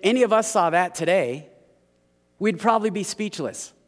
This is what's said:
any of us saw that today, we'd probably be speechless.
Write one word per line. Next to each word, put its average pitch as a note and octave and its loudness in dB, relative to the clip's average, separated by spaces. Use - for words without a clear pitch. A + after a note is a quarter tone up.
any A#3+ 4
of A3 2
us A3 2
saw E3+ 2
that F3 0
today, D#3 -2
we'd G3+ -2
probably A3 2
be G3 -6
speechless. - -8